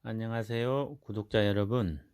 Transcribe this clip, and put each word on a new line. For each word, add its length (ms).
안녕하세요, 920
구독자 480
여러분. 540